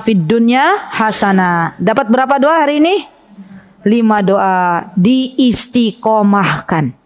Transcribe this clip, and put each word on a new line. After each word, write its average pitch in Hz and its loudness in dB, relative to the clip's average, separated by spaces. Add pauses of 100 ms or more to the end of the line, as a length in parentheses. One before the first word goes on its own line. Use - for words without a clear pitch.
fid 185 0
dunya 247 0
hasanah. 190 -2
Dapat 208 0
berapa 254 2
doa 294 2
hari 294 0
ini? 349 0 (800)
Lima 214 2
doa. 185 0
Diistiqomahkan. 208 0 (140)